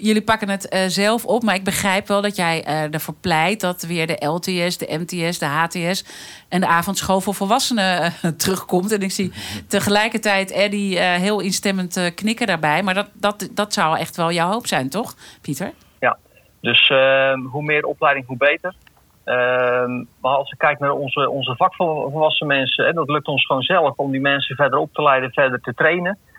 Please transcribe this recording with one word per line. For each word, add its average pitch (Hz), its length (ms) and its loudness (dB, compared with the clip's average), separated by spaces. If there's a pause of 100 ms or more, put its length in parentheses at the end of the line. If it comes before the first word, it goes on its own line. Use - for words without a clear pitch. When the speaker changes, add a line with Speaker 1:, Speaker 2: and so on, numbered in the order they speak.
Speaker 1:
jullie 214 180 4
pakken 220 260 0
het, 196 200 -6
eh, 190 180 0
zelf 202 380 2
op. 233 180 0
Maar 202 120 2
ik 196 80 -4
begrijp 196 440 0
wel 202 140 2
dat 202 140 -2
jij, 165 280 0
eh, 151 300 -2
ervoor 160 280 -6
pleit 175 400 2
dat 180 220 -2
weer 165 240 -2
de 160 180 -4
L 160 140 0
T - 60 -8 (260)
S, 170 60 -6
de - 220 -6
M 175 60 -6
T 170 300 -2
S, - 40 -8
de 165 60 -2
H 151 200 0
T 165 80 -4 (240)
S - 80 -8 (440)
en 180 120 0
de 175 60 2
avondschool 185 540 2
voor 196 120 -2
volwassenen, 196 680 0
eh, 170 100 0 (220)
<laughs> 165 100 -6
terugkomt. 185 480 0
En 202 100 2
ik 190 100 -2
zie 185 200 -2 (200)
Speaker 2:
<laughs> 104 160 -10
Speaker 1:
tegelijkertijd 202 840 0
Eddy, 202 460 0
eh, 180 160 2
heel 196 260 2
instemmend, 190 580 -2
eh, 180 80 0 (100)
knikken 226 320 -2
daarbij. 160 360 2
Maar 190 100 0
dat, 202 200 -2
dat, 208 400 -4
dat 208 200 -2
zou 160 240 2
echt 156 180 -6
wel 170 160 0
jouw 175 200 0
hoop 233 160 -4
zijn, 135 220 0
toch, 208 260 -6 (260)
Pieter? 185 300 -8 (280)
Speaker 2:
Ja, 123 180 0 (440)
dus, - 280 4
ehm, 135 500 4
hoe 131 240 -6
meer 151 220 0
opleiding, 139 420 0
hoe 127 100 -8
beter. 156 380 0 (480)
Ehm, 123 680 2 (300)
maar 127 140 2
als 139 140 -2
je - 80 -14
kijkt 147 220 2
naar 143 120 0
onze, 139 380 -2
onze 131 260 -4
vak 185 200 2
voor 151 360 -2
volwassen 156 360 0
mensen, 135 380 0
hè, 170 80 2
dat 156 160 -2
lukt 147 180 -2
ons 139 180 0
gewoon 135 160 0
zelf 156 340 2
om 139 160 -2
die 135 100 -2
mensen 139 340 0
verder 139 240 2
op 156 140 -4
te 170 100 -4
leiden, 131 280 4
verder 131 300 2
te 123 120 -6
trainen. 175 440 0 (200)